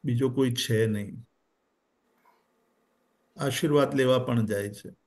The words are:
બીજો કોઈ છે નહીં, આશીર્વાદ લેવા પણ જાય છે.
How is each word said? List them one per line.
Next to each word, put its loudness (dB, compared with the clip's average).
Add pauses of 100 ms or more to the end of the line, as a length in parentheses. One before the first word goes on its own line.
બીજો 0
કોઈ 2
છે 0
નહીં, -6 (2000)
આશીર્વાદ 2
લેવા 4
પણ 0
જાય -4
છે. -16 (140)